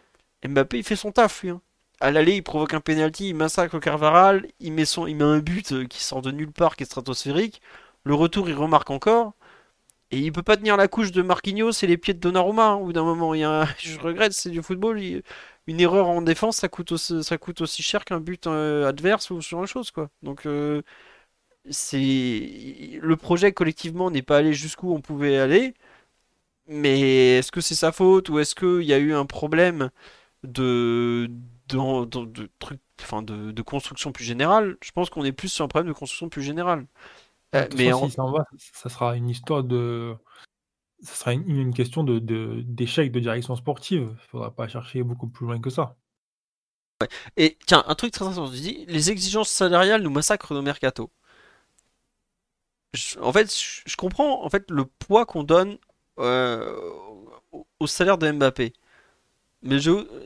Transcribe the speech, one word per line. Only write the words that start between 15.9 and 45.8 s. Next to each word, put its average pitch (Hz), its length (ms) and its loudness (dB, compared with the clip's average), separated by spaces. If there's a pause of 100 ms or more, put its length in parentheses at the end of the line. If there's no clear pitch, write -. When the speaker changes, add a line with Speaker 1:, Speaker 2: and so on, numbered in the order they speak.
Speaker 1:
en 170 140 2
défense, 170 340 2
ça 180 120 -2
coûte 170 240 -8
aussi, 165 300 -4
ça 160 160 -4
coûte - 220 -12
aussi 160 220 -6
cher - 220 -2
qu'un 180 140 -4
but, 165 280 -10
euh, 151 420 0
adverse 170 420 0
ou 175 120 -6
ce - 80 -12
genre 170 100 -6
de 196 60 -4
choses, 240 260 -8
quoi. 151 180 -8 (120)
Donc, 143 240 -10
euh, 147 360 -2 (840)
c'est, 131 1300 -4
le 160 140 4
projet 180 360 2
collectivement 170 580 -2
n'est 139 120 -2
pas 147 160 4
allé 156 160 4
jusqu'où 156 400 -6
on 147 80 -4
pouvait 143 360 0
aller. 185 360 4 (920)
Mais 135 720 6
est-ce - 140 -2
que 175 80 -4
c'est 160 140 -4
sa 160 180 2
faute 185 380 6
ou 151 80 2
est-ce 151 160 0
qu'il 180 320 0
y 143 80 4
a 135 40 6
eu 147 140 2
un 143 140 0
problème 156 640 0 (540)
de, 120 840 0 (380)
de... 131 380 0
de... 123 180 -8
de 110 340 -14
truc... - 220 -16 (220)
enfin 107 200 -8
de, 107 300 -10
de 110 100 -8
construction - 480 -8
plus 120 140 -14
générale ? 165 580 0
Je - 100 -16
pense 175 180 -4
qu'on 151 140 -6
est 135 80 -2
plus 185 160 -10
sur 165 160 -4
un 139 40 -4
problème 170 200 -2
de 151 80 -6
construction 165 320 -10
plus 147 140 -10
générale. 156 440 -4 (680)
Euh, 135 100 2
Speaker 2:
De - 40 -6
toute 135 100 -6
Speaker 1:
mais 127 120 6
Speaker 2:
façon, 127 140 2
Speaker 1:
en - 20 0
Speaker 2:
s'il 131 80 -6
s'en 131 160 -2
va, 147 140 0 (280)
ça - 160 -16
sera 120 280 -2
une 120 120 -4
histoire 131 360 -4
de, 120 500 -4 (880)
ça - 120 -18
sera - 180 -4
une, 160 160 -4
une 131 260 -2
question 123 300 -2
de, 117 160 0
de, 113 440 -6
d'échec 123 460 -2
de 120 100 -2
direction 120 360 -4
sportive. 135 560 -4
Il - 180 -20
faudra 113 240 -12
pas 117 140 -8
chercher 123 340 -8
beaucoup 120 260 -6
plus 120 180 -10
loin 117 140 -6
que 131 100 -6
ça. 131 260 -4 (1040)